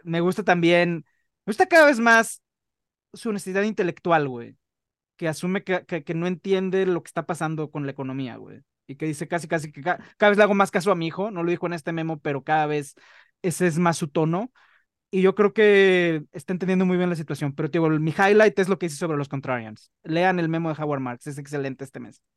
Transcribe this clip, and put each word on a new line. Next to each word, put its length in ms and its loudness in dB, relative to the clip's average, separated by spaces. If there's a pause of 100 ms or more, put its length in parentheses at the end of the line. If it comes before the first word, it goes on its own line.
me 160 -4
gusta 240 0
también, 600 2 (400)
me 60 -8
gusta 160 2
cada 200 8
vez 140 4
más 420 2 (680)
su 180 -8
honestidad 320 -2
intelectual, 680 0
güey, 280 -12 (600)
que 120 -4
asume 360 -4
que, 220 -4
que, 180 -8
que 100 -8
no 120 -4
entiende 600 -2
lo 160 -2
que 60 -20
está 180 -8
pasando 440 -6
con 160 -8
la 60 -8
economía, 440 -10
güey, 240 -20 (260)
y 100 -16
que 100 -8
dice 220 -8
casi, 200 -6
casi 240 -4
que 100 -18
ca-, 160 -2 (200)
cada 120 6
vez 80 2
le 60 8
hago 100 4
más 160 2
caso 220 0
a 20 4
mi 120 -2
hijo, 240 -6
no 120 -6
lo 80 -2
dijo 160 -4
en 60 -4
este 200 -8
memo, 260 -4
pero 260 -6
cada 220 0
vez 280 -6 (480)
ese 240 -2
es 120 0
más 180 2
su 120 -6
tono, 440 -2 (580)
y 120 0
yo 120 4
creo 200 2
que 800 4
está 200 -10
entendiendo 340 0
muy 120 2
bien 120 0
la 60 -2
situación, 380 -6
pero, 160 -4
te 80 -2
digo, 120 2
mi 220 0
highlight 460 4
es 100 0
lo 100 0
que 80 -6
dice 120 -8
sobre 180 -4
los 120 -4
contrarians. 600 -8 (140)
Lean 340 0
el 120 -2
memo 220 -2
de 100 -6
Howard 180 -4
Marks, 280 -10
es 100 -10
excelente 460 -8
este 160 -16
mes. 220 -18 (140)